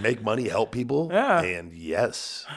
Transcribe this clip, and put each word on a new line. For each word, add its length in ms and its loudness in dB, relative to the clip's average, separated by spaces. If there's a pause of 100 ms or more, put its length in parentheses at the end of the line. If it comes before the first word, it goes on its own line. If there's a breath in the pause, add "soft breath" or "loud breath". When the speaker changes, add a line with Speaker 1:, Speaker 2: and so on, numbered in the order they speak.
Speaker 1:
make 220 2
money, 240 0
help 240 2
people. 400 0
Speaker 2:
Yeah. 300 4
Speaker 1:
And 320 -4
yes. 720 -2 (120)